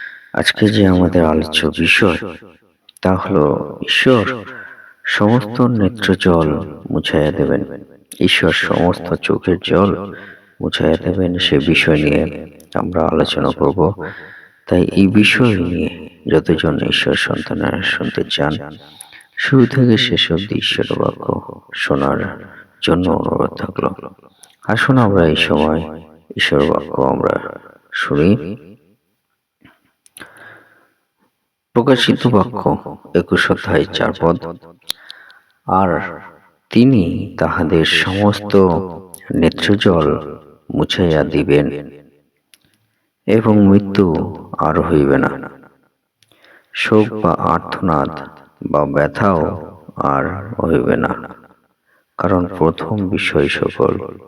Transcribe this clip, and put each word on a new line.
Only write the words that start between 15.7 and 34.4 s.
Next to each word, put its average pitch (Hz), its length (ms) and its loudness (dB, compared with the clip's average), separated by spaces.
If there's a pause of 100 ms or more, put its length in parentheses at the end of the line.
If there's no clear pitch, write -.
যতজন 78 480 2 (100)
ঈশ্বর - 260 0
সন্তানেরা - 680 -4
শুনতে - 420 -4
চান, 76 280 -2 (840)
শুরু 131 280 4
থেকে 120 300 4
শেষ - 360 0
অবধি 95 220 -2
ঈশ্বর - 300 -2 (140)
বাক্য - 640 -4 (140)
শোনার 69 760 -4 (320)
জন্য 87 280 0
অনুরোধ - 440 -2
থাকলো। - 360 -4 (760)
আসুন, 110 320 2
আমরা 98 280 4
এই 76 100 2
সময় 80 680 -2 (320)
ঈশ্বর 73 300 0
বাক্য 78 360 -2
আমরা - 560 -2 (340)
শুনি। 90 640 0 (3250)
প্রকাশিত 123 540 2
বাক্য 120 720 0 (180)
একুশ - 360 2
অধ্যায় 85 340 0
চার - 360 -4
পদ, 85 260 0 (1200)